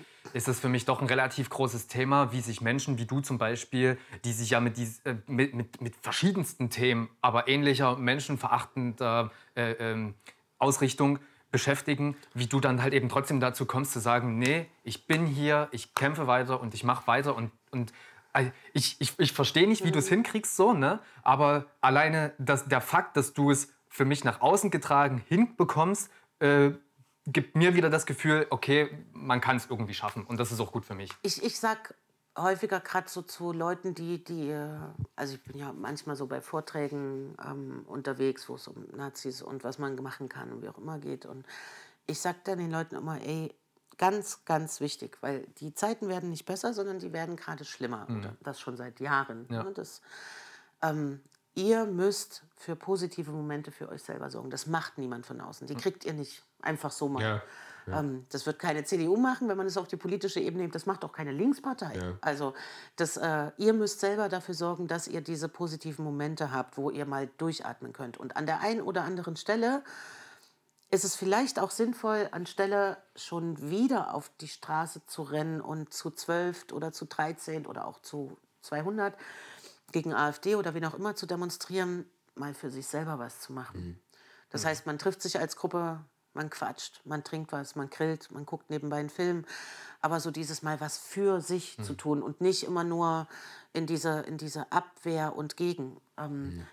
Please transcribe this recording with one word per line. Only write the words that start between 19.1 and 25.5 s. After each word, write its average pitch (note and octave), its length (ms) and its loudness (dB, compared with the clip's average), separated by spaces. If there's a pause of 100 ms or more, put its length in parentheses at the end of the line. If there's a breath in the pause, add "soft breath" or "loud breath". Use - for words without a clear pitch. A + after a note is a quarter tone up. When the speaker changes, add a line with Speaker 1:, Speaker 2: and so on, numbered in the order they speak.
Speaker 1:
ich D#3 140 6
verstehe D#3 340 6
nicht, G#3+ 200 6
wie E3+ 40 4
Speaker 2:
Mhm. D3+ 40 4
Speaker 1:
du's D3 160 2
hinkriegst, G#3+ 480 2
so, A3 160 8
ne? D#3+ 260 4 (240 loud breath)
Aber C#3+ 440 6 (120)
alleine D3+ 580 6
das, C3+ 300 4
der C3 140 4
Fakt, - 340 2
dass - 180 4
du C#3+ 160 6
es C#3 200 4 (180)
für - 160 2
mich C#3+ 220 4
nach A#2 160 2
außen F#3+ 300 6
getragen C#3 540 4
hinbekommst, F3+ 840 4 (280 soft breath)